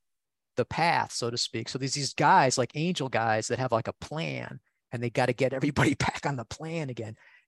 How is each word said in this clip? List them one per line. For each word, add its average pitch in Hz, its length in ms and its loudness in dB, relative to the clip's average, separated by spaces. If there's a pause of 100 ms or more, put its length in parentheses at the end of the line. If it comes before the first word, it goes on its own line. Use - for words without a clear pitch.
(560)
the 120 80 2
path, 143 480 0
so 117 180 -4
to 120 60 -6
speak. 113 320 -4
So 135 100 -6
there's 131 160 -4
these 139 200 -4
guys, 156 420 6
like, 123 200 2
angel 156 320 -2
guys 110 400 2
that 120 100 -2
have, 127 140 0
like, 113 160 2
a 107 60 -4
plan, 139 680 -8 (320)
and 120 100 -6
they 120 80 -2
gotta 127 220 2
get 127 200 2
everybody 139 420 2
<laughs> - 40 -12
back - 260 -2
on 143 120 -2
the 113 80 -8
plan 160 460 -8
again. 113 260 -10 (320)